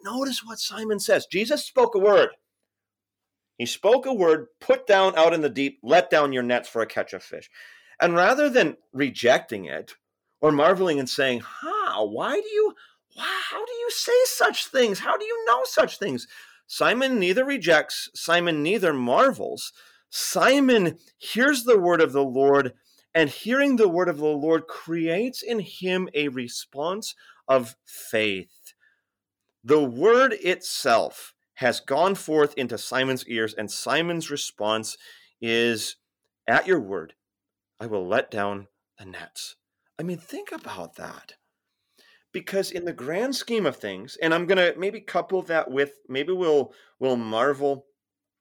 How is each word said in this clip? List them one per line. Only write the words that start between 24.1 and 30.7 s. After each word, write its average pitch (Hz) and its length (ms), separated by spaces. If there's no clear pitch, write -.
of 147 80
the 151 80
Lord 156 400
creates 170 760
in 233 180
him 185 520
a 147 160
response 139 840
of 127 260
faith. - 880
The 147 180
word 214 520
itself - 1000